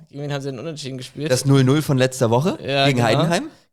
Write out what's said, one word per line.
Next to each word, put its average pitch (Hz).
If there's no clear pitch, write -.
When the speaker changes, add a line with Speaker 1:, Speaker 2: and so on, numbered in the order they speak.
Speaker 1:
Gegen 143
wen 143
haben 143
sie 139
denn 127
unentschieden 139
gespielt? 143
Speaker 2:
Das 127
null 139
null 143
von 139
letzter 127
Woche 135
Speaker 1:
Ja, 139
Speaker 2:
gegen 135
Speaker 1:
genau. 117
Speaker 2:
Heidenheim? 170